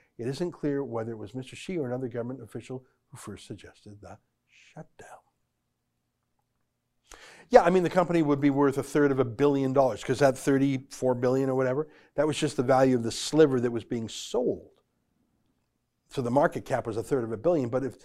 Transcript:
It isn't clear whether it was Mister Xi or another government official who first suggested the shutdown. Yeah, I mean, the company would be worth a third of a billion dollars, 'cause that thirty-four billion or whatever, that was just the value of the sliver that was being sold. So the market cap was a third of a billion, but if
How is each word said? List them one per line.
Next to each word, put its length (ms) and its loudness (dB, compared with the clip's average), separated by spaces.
It 100 -6
isn't 240 -6
clear 320 -4
whether 280 -6
it 60 -12
was 160 -14
Mister 220 -12
Xi 220 -8
or 100 -4
another 180 -6
government 360 -8
official 420 -14
who 80 -20
first 300 -16
suggested 540 -20
the 180 -20
shutdown. 720 -20
Yeah, 140 8
I 80 4
mean, 120 4
the 80 0
company 320 2
would 180 2
be 100 4
worth 280 2
a 60 -4
third 260 2
of 80 0
a 60 4
billion 480 0
dollars, 320 2
'cause 160 -2
that 180 4
thirty-four 800 0
billion 340 0
or 60 0
whatever, 320 -2
that 120 0
was 120 -2
just 180 -2
the 60 0
value 320 6
of 80 2
the 80 -2
sliver 480 4
that 140 0
was 120 -6
being 240 -6
sold. 640 -4
So 120 -6
the 80 -2
market 340 2
cap 220 -4
was 100 -4
a 60 -4
third 220 -2
of 80 -6
a 40 -6
billion, 320 0
but 140 -2
if 220 -8